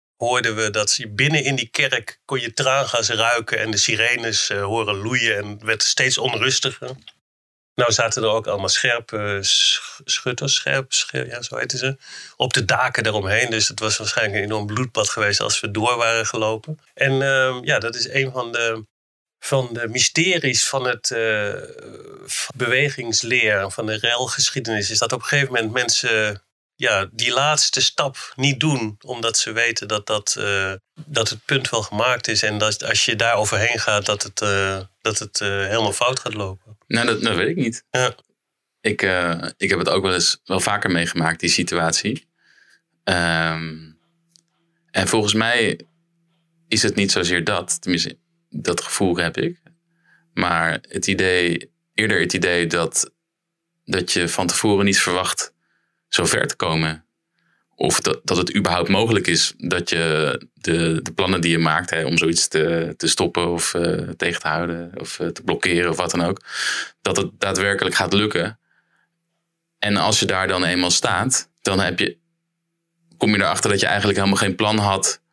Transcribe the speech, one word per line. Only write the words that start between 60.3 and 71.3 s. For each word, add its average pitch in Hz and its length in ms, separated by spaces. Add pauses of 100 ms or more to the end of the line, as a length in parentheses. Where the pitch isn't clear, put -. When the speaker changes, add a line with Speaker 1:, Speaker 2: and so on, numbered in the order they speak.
Speaker 2:
de, 82 480
de - 100
plannen 92 280
die 85 100
je 82 80
maakt, 80 320
hè, 80 140
om 82 140
zoiets 82 300
te, 82 480
te - 100
stoppen 87 420
of, - 260
eh, 87 420
tegen 87 240
te - 80
houden 85 460
of, 80 260
eh, 85 60
te 85 160
blokkeren 87 480
of 82 60
wat 87 140
dan 87 140
ook, 95 160 (640)
dat 92 140
het 98 220
daadwerkelijk 98 560
gaat 90 180
lukken. 104 460 (1200)
En 104 180
als 98 240
je 101 60
daar 95 220
dan 92 160
eenmaal 90 260
staat, 110 580 (140)